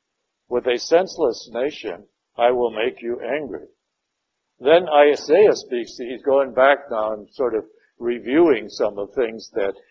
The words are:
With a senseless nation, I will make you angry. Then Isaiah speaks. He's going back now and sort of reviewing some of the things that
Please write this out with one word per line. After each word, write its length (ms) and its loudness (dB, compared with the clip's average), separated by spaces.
With 180 -4
a 120 0
senseless 760 -2
nation, 560 -8
I 160 2
will 180 -2
make 320 -6
you 180 -8
angry. 480 -8
Then 300 2
Isaiah 680 4
speaks. 440 -8
He's 240 -12
going 320 0
back 360 2
now 220 -4
and 200 -12
sort 220 -2
of 140 -4
reviewing 680 0
some 300 -6
of 100 -8
the 60 -20
things 360 -6
that 240 -4